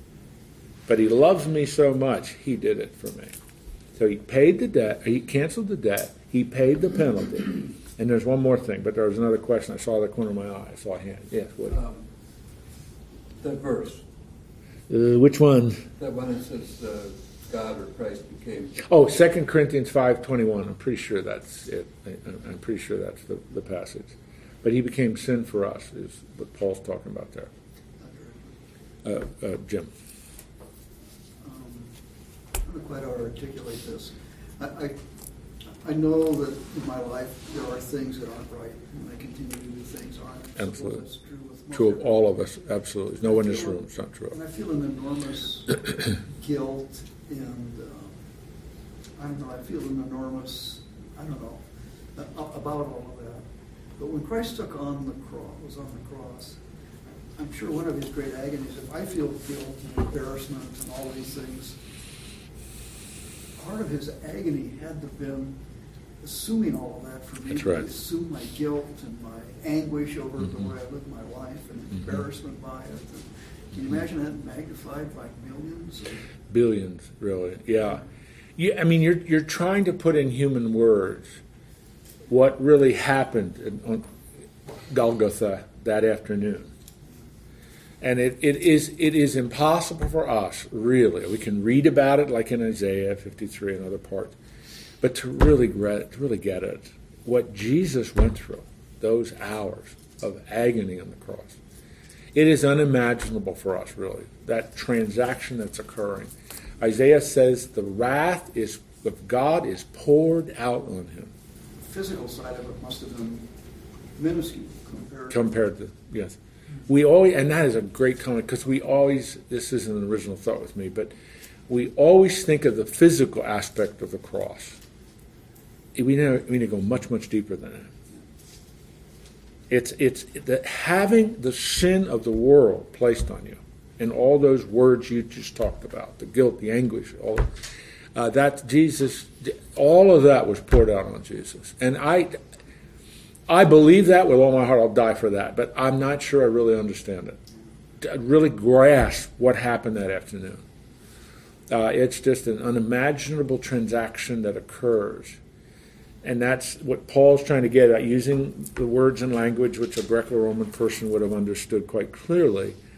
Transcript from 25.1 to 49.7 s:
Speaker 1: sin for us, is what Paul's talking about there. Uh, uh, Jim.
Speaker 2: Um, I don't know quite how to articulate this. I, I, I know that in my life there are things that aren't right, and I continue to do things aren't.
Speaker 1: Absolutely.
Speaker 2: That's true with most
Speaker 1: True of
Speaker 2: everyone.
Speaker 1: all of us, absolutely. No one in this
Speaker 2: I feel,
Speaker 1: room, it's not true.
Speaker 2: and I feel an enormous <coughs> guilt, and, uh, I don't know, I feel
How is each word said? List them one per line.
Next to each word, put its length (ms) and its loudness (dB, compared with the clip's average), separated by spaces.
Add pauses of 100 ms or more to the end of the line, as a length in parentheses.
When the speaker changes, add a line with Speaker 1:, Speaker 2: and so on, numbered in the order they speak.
Speaker 1:
sin 280 -4
for 200 -4
us, 280 -10
is 280 -16 (160)
what 180 -16
Paul's 260 -4
talking 320 -12
about 200 -14
there. 160 -16 (1600)
Uh, 180 -6 (220)
uh, 100 -6 (100)
Jim. 240 -8 (1600)
Speaker 2:
Um, 160 -20 (920)
I 40 -6
don't 180 -12
know 60 -14
quite 200 -14
how 100 -12
to 120 -10
articulate 640 -14
this. 260 -16 (480)
I, 60 -10
I, 240 -12 (1000)
I 60 -6
know 360 2 (140)
that 100 -6 (220)
in 100 -8
my 140 -8
life 540 -12
there 180 -8
are 80 -10
things 400 -8
that 80 -12
aren't 240 -14
right, 180 -14 (220)
and 180 -14
I 80 -16
continue 320 -14
to 80 -14
do 240 -14
things 400 -16
aren't. 380 -16
Speaker 1:
Absolutely. 400 -10
Speaker 2:
That's 160 -18
true 220 -20 (100)
with 200 -20
most 80 -12
Speaker 1:
True 120 4
of 60 4
Speaker 2:
everyone. 180 -2
Speaker 1:
all 180 4
of 100 -4
us, 180 -8 (100)
absolutely. 540 -8
No 100 0
one 140 4
in 60 -2
this 80 -4
Speaker 2:
I 40 -8
feel, 80 -6
Speaker 1:
room, 120 -8
it's 140 -18
not 140 -12
true. 200 -14
Speaker 2:
and 100 -14
I 40 -12
feel 260 -12
an 120 -4
enormous 800 -10 (380)
<coughs> 440 -8
guilt, 560 -8 (280)
and, 500 -14
uh, 1400 -20
I 40 -12
don't 120 -12
know, 140 -14
I 80 -16
feel 180 -10